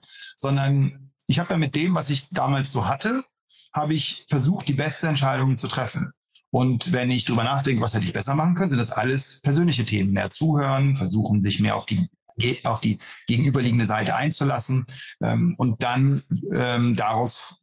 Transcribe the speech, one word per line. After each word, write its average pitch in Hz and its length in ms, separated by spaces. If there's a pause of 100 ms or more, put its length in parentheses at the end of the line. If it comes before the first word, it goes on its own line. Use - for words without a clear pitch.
(360)
sondern 139 760 (160)
ich - 120
habe 175 160
ja - 20
mit 151 180
dem, 170 200
was 156 160
ich 139 180
damals 135 420
so 113 160
hatte, 226 380 (480)
habe 151 220
ich - 340
versucht, 147 400
die 147 60
beste 156 340
Entscheidung 135 480
zu - 120
treffen. 135 440 (380)
Und 127 420
wenn 123 180
ich 123 140
drüber 113 200
nachdenke, 135 360
was 117 140
hätte 107 100
ich - 80
besser 139 220
machen 165 200
können, 185 140
sind 135 100
das 113 140
alles 131 480
persönliche 143 460
Themen. 98 260
Mehr 98 160
zuhören, 139 680
versuchen, 107 440
sich 101 200
mehr 107 160
auf - 100
die, - 240 (540)
auf 117 160
die 107 180 (280)
gegenüberliegende 120 600
Seite 107 300
einzulassen, 131 680 (380)
ähm, 113 340
und 123 260
dann, 135 400 (300)
ähm, 120 420
daraus 113 680